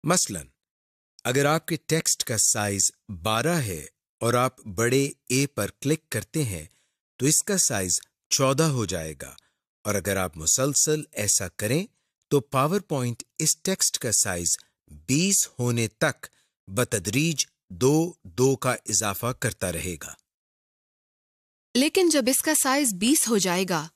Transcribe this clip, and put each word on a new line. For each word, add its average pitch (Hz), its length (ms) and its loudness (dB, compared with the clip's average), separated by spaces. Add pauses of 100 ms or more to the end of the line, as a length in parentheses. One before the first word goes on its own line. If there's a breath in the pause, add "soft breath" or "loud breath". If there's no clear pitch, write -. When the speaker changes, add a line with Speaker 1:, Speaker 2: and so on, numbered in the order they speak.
Speaker 1:
मसलन, 110 440 -2 (760)
अगर 135 200 2
आपके 160 320 0
टेक्स्ट - 460 -2
का 120 140 -4
साइज 104 540 0 (200)
बारह 110 460 -2
है 92 320 -6 (320)
और 117 140 2
आप 127 200 0 (120)
बड़े 120 480 0 (160)
ए 135 140 2
पर 113 240 -4
क्लिक - 420 -4
करते 131 320 -4
हैं, 87 260 -8 (500)
तो 127 80 2
इसका 190 300 0
साइज 98 440 0 (300)
चौदह 139 360 2
हो 127 180 0
जाएगा, 78 520 -8 (480 soft breath)
और 104 100 -2
अगर 95 220 0
आप 92 200 -4
मुसलसल 147 800 0
ऐसा 104 320 0
करें, 131 400 -2 (440)
तो 143 240 2
PowerPoint 139 680 -2 (160)
इस - 240 0
टेक्स्ट - 340 0
का 120 140 -2
साइज 87 460 0 (340 soft breath)
बीस 151 580 0 (100)
होने 120 280 0
तक - 420 -4 (400)
बतदरीज 120 760 -2 (240)
दो, 151 560 2
दो 131 280 2
का 123 220 -2 (120)
इजाफा 110 420 -2
करता 104 380 -4
रहेगा। 82 480 -8 (1600)
Speaker 2:
लेकिन 320 340 4
जब 277 200 2
इसका 311 240 0
साइज 269 400 2
बीस 220 340 2
हो 226 120 2
जाएगा 180 560 -2